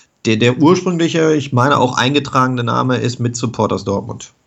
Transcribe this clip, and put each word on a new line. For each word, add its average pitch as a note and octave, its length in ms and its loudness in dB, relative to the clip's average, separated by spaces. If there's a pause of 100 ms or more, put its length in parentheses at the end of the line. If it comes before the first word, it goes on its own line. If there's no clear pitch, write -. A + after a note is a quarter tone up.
(260)
der, A2 120 2
der A#2+ 200 2
ursprüngliche, E3 800 2
ich C#3 180 -4
meine C3 240 4
auch B2+ 180 0
eingetragene C3 680 0
Name B2 340 0
ist A#2 220 -4
mit A#2+ 160 -2
Supporters G#2 480 -2
Dortmund. G2 480 -8 (160)